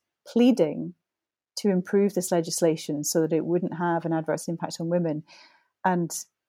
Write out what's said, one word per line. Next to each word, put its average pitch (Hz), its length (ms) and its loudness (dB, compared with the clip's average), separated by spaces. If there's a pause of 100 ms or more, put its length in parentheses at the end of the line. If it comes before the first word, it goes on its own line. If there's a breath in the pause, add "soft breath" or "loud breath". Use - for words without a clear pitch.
(260)
pleading 180 680 2 (640)
to 214 100 0
improve 196 460 2
this 175 180 -2
legislation 160 720 0
so - 160 0
that 160 120 0
it 160 120 2
wouldn't 175 300 -2
have 170 300 -2
an 165 80 -2
adverse 160 360 -2
impact 165 320 -6
on 165 80 -6
women, 165 340 -2 (640 soft breath)
and 175 260 0 (380)